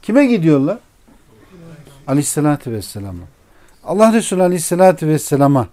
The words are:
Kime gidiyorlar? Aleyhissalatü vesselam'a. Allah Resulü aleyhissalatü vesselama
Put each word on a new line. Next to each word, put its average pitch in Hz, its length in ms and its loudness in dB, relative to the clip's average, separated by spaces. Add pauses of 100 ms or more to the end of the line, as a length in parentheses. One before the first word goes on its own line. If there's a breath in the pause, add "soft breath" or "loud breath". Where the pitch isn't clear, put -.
Kime 269 240 2
gidiyorlar? 165 540 0 (1300)
Aleyhissalatü 143 640 -2
vesselam'a. 98 520 -12 (600 soft breath)
Allah 214 300 2
Resulü 190 300 0
aleyhissalatü 180 640 2
vesselama 143 640 0